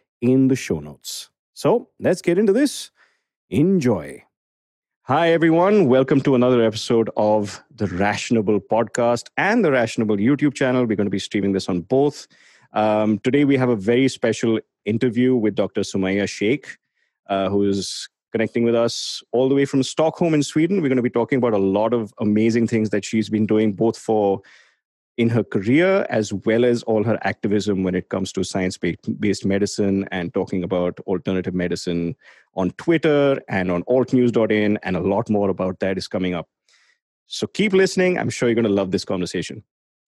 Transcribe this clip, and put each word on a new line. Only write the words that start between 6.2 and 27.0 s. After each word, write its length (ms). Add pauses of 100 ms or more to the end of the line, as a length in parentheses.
to 140
another 280
episode 540
of 460 (120)
the 120
Rationable 720
Podcast 760
and 280
the 60
Rationable 460
YouTube 360
channel. 320
We're 120
gonna 120
be 80
streaming 340
this 160
on 140
both. 460 (460)
Um, 500
today, 200
we 140
have 120
a 60
very 320
special 520 (260)
interview 500
with 200
Doctor 260
Sumaya 480
Sheikh, 480 (480)
uh, 240
who 140
is 440 (240)
connecting 320
with 120
us 560
all 180
the 60
way 100
from 160
Stockholm 540
in 80
Sweden. 360
We're 100
gonna 120
be 80
talking 300
about 140
a 40
lot 340
of 280
amazing 480
things 240
that 120
she's 260
been 180
doing, 260
both 240
for 460 (760)
in 100
her 140
career, 680
as 220 (160)
well 160
as 200
all 200